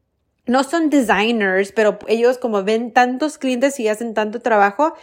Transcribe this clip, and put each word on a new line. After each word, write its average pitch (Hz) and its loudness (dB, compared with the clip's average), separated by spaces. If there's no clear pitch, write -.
No 262 0
son 311 -2
designers, 202 0
pero 208 0
ellos 233 2
como 214 -2
ven 226 -2
tantos 254 0
clientes 269 -2
y 220 -2
hacen 214 -4
tanto 214 -4
trabajo, 226 2